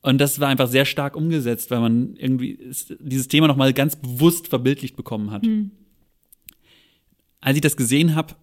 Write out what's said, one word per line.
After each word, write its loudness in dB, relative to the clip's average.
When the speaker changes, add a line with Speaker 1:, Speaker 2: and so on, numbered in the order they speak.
Speaker 1:
Und 2
das 0
war 0
einfach 2
sehr 4
stark -4
umgesetzt, -2
weil -2
man 0
irgendwie -4
s-, -14
dieses -6
Thema 4
noch 6
mal 4
ganz 0
bewusst 2
verbildlicht -2
bekommen -8
hat. -4
Speaker 2:
Hm. -2
Speaker 1:
Als 0
ich -2
das 0
gesehen 2
hab -6